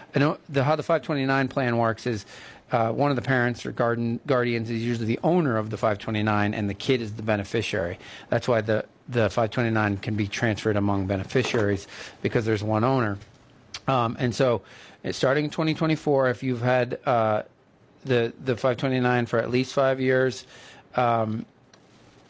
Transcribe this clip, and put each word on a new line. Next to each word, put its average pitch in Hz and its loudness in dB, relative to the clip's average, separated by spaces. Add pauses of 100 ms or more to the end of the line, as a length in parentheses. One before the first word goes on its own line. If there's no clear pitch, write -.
(140)
I 139 2
know 147 2 (120)
the, 139 0
how 151 2
the 151 -4
five 165 0
twenty-nine 135 0
plan 123 0
works 113 0
is, 113 -4 (460)
uh, 117 2
one 127 0
of 139 0
the 120 -2
parents 123 0
or 120 -8
guardian, 117 0
guardians 120 0
is 113 -4
usually 117 -2
the 113 0
owner 156 2
of 107 -2
the 107 -6
five 107 0
twenty-nine, 104 0
and 104 -2
the 98 -4
kid 123 0
is 107 -6
the 113 -10
beneficiary. 101 -2 (300)
That's - 0
why 117 4
the, 107 0 (240)
the 117 2
five 110 0
twenty-nine 110 0
can 107 -4
be 104 0
transferred 104 0
among 101 0
beneficiaries, 101 0 (360)
because 113 0
there's 107 0
one 107 2
owner. 120 0 (720)
Um, 120 2
and 123 0
so, 123 2 (420)
uh, - -4
starting 139 0
in 147 -4
twenty 160 -2
twenty-four, 147 2
if 120 -4
you've 127 -2
had, 123 2
uh, 110 2 (600)
the, 120 2 (100)
the 131 0
five 123 0
twenty-nine 123 2
for 117 -2
at 120 0
least 127 0
five 135 2
years, 131 0 (500)
um, 117 0 (840)